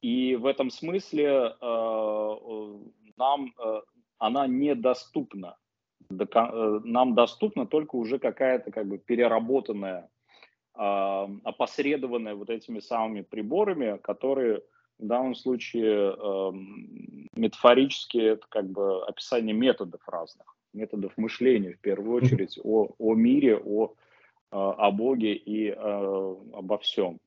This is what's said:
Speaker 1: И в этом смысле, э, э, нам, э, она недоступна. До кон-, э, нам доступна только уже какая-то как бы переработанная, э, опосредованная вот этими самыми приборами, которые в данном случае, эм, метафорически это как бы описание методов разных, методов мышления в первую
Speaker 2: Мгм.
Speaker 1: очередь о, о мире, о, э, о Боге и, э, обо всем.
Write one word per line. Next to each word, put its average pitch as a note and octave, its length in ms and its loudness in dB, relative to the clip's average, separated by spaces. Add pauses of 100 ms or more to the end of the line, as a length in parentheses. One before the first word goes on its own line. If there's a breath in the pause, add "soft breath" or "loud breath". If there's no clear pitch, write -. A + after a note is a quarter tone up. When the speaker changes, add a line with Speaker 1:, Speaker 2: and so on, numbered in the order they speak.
Speaker 1:
И B2+ 340 0
в A#2 100 -2
этом C3+ 240 0
смысле, D#3+ 560 -4
э, C3 340 2
э, G#2+ 1160 -4 (380)
нам, C3+ 420 0
э, A2 220 -4 (380)
она B2+ 300 2
недоступна. B2+ 1080 -2 (540)
До F#2+ 160 -2
кон-, A#2 260 4
э, A2 320 0
нам A#2+ 300 2
доступна A#2+ 520 2
только D3+ 300 -2
уже A#2+ 220 -2
какая-то B2+ 540 0
как A2 160 -4
бы G2 100 -6
переработанная, A2+ 1120 0 (680 soft breath)
э, A2+ 40 -10 (640)
опосредованная B2 920 -2
вот G2+ 140 -10
этими A2+ 300 -8
самыми A2 420 -4
приборами, B2+ 760 -2
которые B2+ 640 0 (360 soft breath)
в A2 80 -10
данном B2 300 0
случае, A2 800 0
эм, F#2+ 1200 -8
метафорически B2 840 4
это A2 320 2
как G2 200 -4
бы G2 360 -2
описание A2 480 -2
методов A2 540 0
разных, - 380 -10 (280)
методов G#2 440 -8
мышления A2 560 2
в - 60 -20
первую G2+ 400 -2
Speaker 2:
Мгм. B2+ 60 4
Speaker 1:
очередь G2 380 2
о, G#2+ 340 2
о A2+ 160 2
мире, A#2+ 440 6
о, G#2+ 300 0 (640 soft breath)
э, G2+ 40 -8
о G2 360 2
Боге A2 420 2
и, G#2+ 360 -4
э, G2 60 -6 (800)
обо G#2 240 -4
всем. F2+ 480 -2